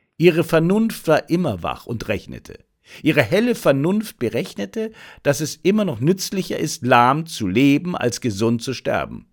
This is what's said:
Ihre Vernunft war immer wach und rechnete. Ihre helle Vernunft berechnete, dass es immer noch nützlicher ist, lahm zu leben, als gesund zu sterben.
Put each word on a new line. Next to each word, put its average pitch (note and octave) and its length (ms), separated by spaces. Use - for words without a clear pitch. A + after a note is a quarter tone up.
Ihre D#3+ 260
Vernunft F3+ 640
war D#3 220
immer C3+ 340
wach C2 240
und A2+ 200
rechnete. D2 580
Ihre D3 220
helle G#3+ 320
Vernunft E3+ 640
berechnete, G3+ 720
dass C#3+ 180
es D3 140
immer G#3 300
noch G#2+ 140
nützlicher F#3 600
ist, D#3 260
lahm B2+ 400
zu A#2+ 220
leben, C#3 480
als - 260
gesund A#2 400
zu C3 120
sterben. D2 600